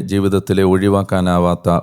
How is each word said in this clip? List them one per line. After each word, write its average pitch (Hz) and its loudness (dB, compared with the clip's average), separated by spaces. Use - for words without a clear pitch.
ജീവിതത്തിലെ 98 0
ഒഴിവാക്കാനാവാത്ത 92 0